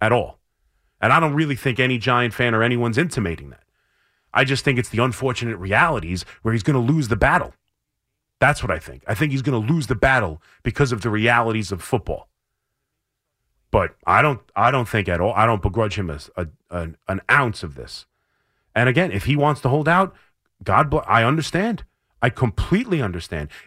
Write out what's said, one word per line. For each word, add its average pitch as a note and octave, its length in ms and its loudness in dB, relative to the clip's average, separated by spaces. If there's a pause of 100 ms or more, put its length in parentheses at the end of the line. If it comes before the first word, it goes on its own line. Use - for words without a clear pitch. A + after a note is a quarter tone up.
at A2 100 2
all. A2+ 280 -2 (600)
And A#2 140 4
I D#3+ 80 6
don't D3+ 120 0
really D3 220 -2
think A#2+ 240 -4
any B2+ 180 0
Giant A#2+ 360 0
fan A#2+ 200 0
or A2 100 2
anyone's A#2+ 340 0
intimating F#2 540 -4
that. - 120 -20 (720)
I C3 100 4
just C3+ 220 -2
think C3+ 120 2
it's B2 120 -2
the A2+ 120 0
unfortunate A#2+ 540 -2
realities F#2+ 680 0 (160)
where A2+ 120 0
he's A#2 100 -2
gonna C#3 160 2
lose C3+ 280 0
the A2+ 80 0
battle. C#3+ 380 0 (880)
That's C#3 200 2
what G#2+ 100 -4
I D#2 80 -4
think. C2 280 -18
I G#2 80 -2
think D3 160 0
he's C3+ 100 -2
gonna B2 160 0
lose B2+ 300 0
the B2 80 -2
battle A2+ 460 0 (220)
because B2 280 0
of A2 100 -4
the A#2 80 -2
realities A2 640 2
of F#2 100 -8
football. - 460 -6 (1400)
But F#2 240 0 (100)
I G2 160 4
don't, C#3+ 200 2 (140)
I A2 140 4
don't B2+ 180 0
think G2+ 220 -2
at F2 120 0
all, G2+ 120 2
I G#2 120 2
don't A2+ 160 2
begrudge G#2 360 -2
him F#2+ 120 -4
a, D2 100 -10 (160)
a, F2 120 -6 (220)
an, E2 280 -8 (100)
an G2 140 -4 (100)
ounce C3 320 0
of D#2 120 -10
this. - 300 -16 (680)
And B2 140 4
again, D#3 220 2
if F#2+ 140 -4
he A#2+ 100 2
wants C#3+ 260 0
to C3 80 0
hold C#3+ 180 0
out, F#3 260 2 (500)
God B2+ 260 4
bl-, D3+ 180 0
I A2+ 160 4
understand. E3 600 -2 (380)
I B2 80 2
completely F3 720 0
understand. E2+ 480 -6 (180)